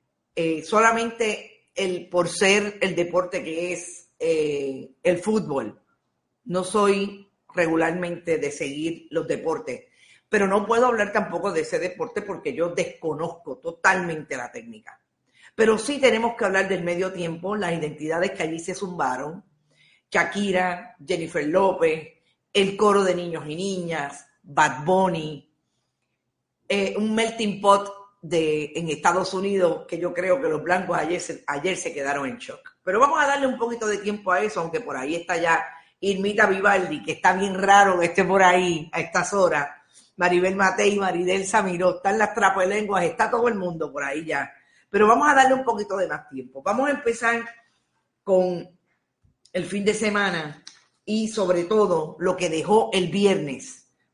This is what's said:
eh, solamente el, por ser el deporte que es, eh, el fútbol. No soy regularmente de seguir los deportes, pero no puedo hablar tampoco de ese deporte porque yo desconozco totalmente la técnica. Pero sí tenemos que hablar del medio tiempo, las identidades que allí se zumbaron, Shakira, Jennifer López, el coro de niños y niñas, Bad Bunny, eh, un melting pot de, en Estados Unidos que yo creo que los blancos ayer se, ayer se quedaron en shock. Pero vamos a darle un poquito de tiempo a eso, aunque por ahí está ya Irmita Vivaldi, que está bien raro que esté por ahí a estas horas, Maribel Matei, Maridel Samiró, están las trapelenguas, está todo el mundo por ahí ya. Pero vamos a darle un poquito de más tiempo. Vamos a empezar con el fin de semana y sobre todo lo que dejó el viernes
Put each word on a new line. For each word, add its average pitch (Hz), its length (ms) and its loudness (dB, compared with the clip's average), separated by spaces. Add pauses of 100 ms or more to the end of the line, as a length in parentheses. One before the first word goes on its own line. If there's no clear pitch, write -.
(340)
eh, 160 280 -2
solamente 226 1120 0
el, 185 360 -4
por 175 180 2
ser 202 540 2
el 190 120 -2
deporte 175 480 -2
que 170 300 -6
es, - 460 -12
eh, 147 720 -2 (120)
el 175 160 2
fútbol. 147 600 -2 (640)
No 180 180 -4
soy 202 680 0 (220)
regularmente 170 840 0
de 143 140 -4
seguir 151 600 -6
los 156 140 -2
deportes, 147 580 -6 (440)
pero 202 180 2
no 202 200 2
puedo 233 220 4
hablar 214 220 0
tampoco 185 420 -2
de 160 100 0
ese 170 160 -4
deporte 165 420 -6
porque 165 320 -8
yo 165 160 -2
desconozco 165 880 -6
totalmente 170 800 -2
la 120 160 -10
técnica. 113 480 -18 (540)
Pero 220 240 4
sí 285 200 -4
tenemos 233 380 2
que - 80 -2
hablar 190 240 2
del 175 160 -2
medio 175 260 -2
tiempo, 175 460 -6
las 180 160 -2
identidades 160 600 -4
que 185 100 -6
allí 160 160 -4
se 175 160 -8
zumbaron, 156 680 -6 (680)
Shakira, 180 920 -2
Jennifer 165 440 -4
López, 160 640 0 (420)
el 196 240 2
coro 202 260 4
de 185 120 2
niños 170 340 -6
y 151 80 -8
niñas, 170 720 -6 (160)
Bad 147 420 0
Bunny, 165 680 0 (1160)
eh, 196 300 0
un 214 160 -2
melting 220 480 -2
pot 202 280 6 (300)
de, 156 540 0
en 165 160 -4
Estados 175 420 0
Unidos 190 560 0
que 170 100 -6
yo 175 140 -4
creo 180 300 0
que 165 60 -2
los 151 140 -2
blancos 170 360 0
ayer 165 240 -2
se, - 240 -12
ayer 147 320 -4
se - 160 -8
quedaron 139 340 -4
en 120 80 -10
shock. - 460 -18
Pero 190 180 0
vamos 294 240 4
a - 20 4
darle 277 200 0
un 247 100 -2
poquito 233 300 -4
de 208 100 0
tiempo 202 360 -4
a 185 100 2
eso, 208 180 -4
aunque 165 200 -4
por 143 140 -8
ahí 135 200 -4
está 170 240 -4
ya 165 260 2 (360)
Irmita 202 440 2
Vivaldi, 190 580 2
que 160 100 -4
está 185 200 4
bien 190 220 -2
raro 196 440 6
que 170 80 4
esté 175 180 2
por 190 180 4
ahí 180 500 4
a 165 80 -4
estas 165 320 -2
horas, 165 380 2 (460)
Maribel 180 380 4
Matei, 202 440 2
Maridel 185 480 0
Samiró, 185 500 2
están 196 220 0
las 208 160 0
trapelenguas, 196 680 2
está 220 260 0
todo 240 180 2
el 226 60 0
mundo 170 360 -6
por 143 140 -6
ahí 156 220 -6
ya. 139 260 -4 (360)
Pero 208 200 6
vamos 277 200 6
a 294 60 6
darle 262 180 8
un 262 120 2
poquito 208 320 -2
de 185 100 0
más 151 220 -8
tiempo. 135 340 -14
Vamos 233 260 0
a 285 40 0
empezar 233 520 -2 (800)
con 185 480 0 (800)
el 180 140 -4
fin 202 180 -4
de 208 80 4
semana 196 680 -2 (420)
y 220 240 -2
sobre 180 360 0
todo 175 560 0
lo 180 160 0
que 180 120 -2
dejó 160 440 2
el 185 160 2
viernes 156 800 -2 (260)